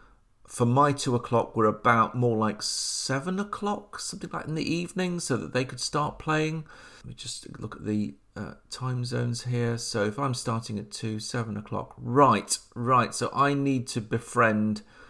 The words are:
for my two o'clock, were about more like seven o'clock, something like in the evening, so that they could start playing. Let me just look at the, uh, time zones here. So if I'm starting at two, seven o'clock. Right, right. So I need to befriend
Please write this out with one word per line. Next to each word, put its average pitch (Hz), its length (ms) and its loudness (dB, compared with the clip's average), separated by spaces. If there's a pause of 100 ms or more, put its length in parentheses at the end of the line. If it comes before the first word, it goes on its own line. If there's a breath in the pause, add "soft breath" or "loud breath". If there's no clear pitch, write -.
(480 soft breath)
for - 180 0
my 139 260 6
two 135 240 0
o'clock, 120 400 0
were 110 100 6
about 113 500 4
more 120 220 2
like 107 240 0
seven - 800 -4
o'clock, - 600 -6
something - 320 -8
like - 140 -8
in 156 100 -4
the 156 180 0
evening, 175 460 -2
so 135 180 0
that 80 160 -6
they 127 120 0
could 127 140 -10
start - 400 -4
playing. 156 460 -2 (320 loud breath)
Let - 80 -20
me 123 100 -14
just - 440 -12
look - 180 -10
at - 80 -12
the, 104 300 0 (200)
uh, 95 180 -8 (160)
time 127 360 -4
zones 120 400 -2
here. 120 320 0
So 110 280 0
if 107 140 -2
I'm 139 160 0
starting 113 420 -4
at 104 140 -8
two, 110 280 -4
seven 110 380 -4
o'clock. - 400 -8
Right, 123 600 6 (180)
right. 120 380 2
So - 200 -2
I 143 200 2
need 139 340 0
to 120 140 -4
befriend 107 840 2 (260 loud breath)